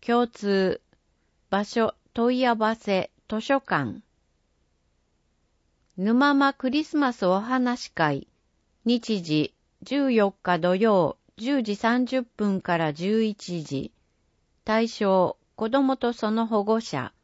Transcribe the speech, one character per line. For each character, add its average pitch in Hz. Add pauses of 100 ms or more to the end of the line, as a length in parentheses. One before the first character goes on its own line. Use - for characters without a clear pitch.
共 240
通。 196 (680)
場 196
所、 226 (180)
問 247
い 254
合 233
わ 220
せ、 196 (180)
図 214
書 269
館。 143 (2000)
沼 240
間 277
ク -
リ 294
ス -
マ 285
ス -
お 185
話 247
会。 147 (580)
日 226
時、 151 (300)
十 269
四 208
日 180
土 180
曜、 190 (180)
十 269
時 208
三 240
十 254
分 202
か 175
ら 156
十 202
一 175
時。 139 (720)
対 226
象、 190 (180)
子 220
供 269
と 240
そ 214
の 226
保 214
護 220
者。 147 (120)